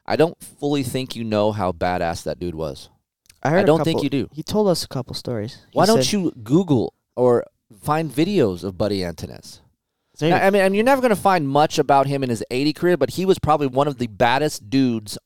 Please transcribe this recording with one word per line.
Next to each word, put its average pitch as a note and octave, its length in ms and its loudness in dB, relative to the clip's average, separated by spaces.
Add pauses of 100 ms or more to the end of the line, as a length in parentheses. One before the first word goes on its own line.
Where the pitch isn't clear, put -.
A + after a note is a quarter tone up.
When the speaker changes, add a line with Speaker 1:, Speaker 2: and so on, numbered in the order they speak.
Speaker 1:
I G#2+ 100 0
don't F3+ 260 2
fully C#3+ 400 -4
think C3 320 -6
you A#2 100 -8
know G#2+ 280 2
how G2 200 -2
badass F2 520 -2
that D2+ 140 -6
dude F2 160 -6
was. D#2 340 -8 (540)
Speaker 2:
I C3 80 -2
heard E3 80 2
Speaker 1:
I G3 40 4
Speaker 2:
a - 40 0
Speaker 1:
don't D#3 180 4
think D#3+ 140 0
Speaker 2:
couple, C#3 60 -2
Speaker 1:
you C#3 60 -4
do. C3 220 -2
Speaker 2:
he D3 100 -10
told G#3 260 0
us E3+ 160 0
a - 40 -12
couple - 260 -8
stories. A#2 440 -8 (120)
He - 80 -20
Speaker 1:
Why D#3+ 80 4
don't G#3+ 160 4
Speaker 2:
said B2+ 100 -2
Speaker 1:
you G3 200 0 (100)
Google C#3 520 2 (200)
or B2 300 2 (380)
find D3+ 280 -2
videos B2 540 0
of F#2 140 -6
Buddy G2+ 220 -2
Antonez? E2+ 600 -10 (540)
Speaker 2:
Same. D3+ 160 -2
Speaker 1:
Now, F#3 160 2
I G3 40 4
mean, G3+ 120 2
I F#3+ 60 2
mean, G3 80 0
you're G#3+ 80 2
never B3+ 180 2
gonna A#3 140 2
find F3+ 300 2
much C#3+ 320 2
about C#3 280 4
him C#3 160 -2
in B2+ 80 -2
his A2+ 200 -4
eighty C#3+ 220 0
career, F3 240 2
but C3+ 140 0
he F3+ 160 -4
was F#3+ 120 4
probably D3 280 2
one C3+ 220 0
of C#3 100 -6
the A#2+ 80 -2
baddest A#2 640 0
dudes A#2+ 560 0